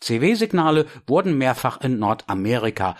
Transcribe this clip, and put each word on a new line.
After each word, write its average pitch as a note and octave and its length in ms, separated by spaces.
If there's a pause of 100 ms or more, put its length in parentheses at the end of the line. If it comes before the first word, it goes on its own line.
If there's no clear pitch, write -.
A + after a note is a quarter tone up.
C-W-Signale D#3 840 (200)
wurden E3+ 300
mehrfach C3 460
in B2+ 160
Nordamerika G#2 1000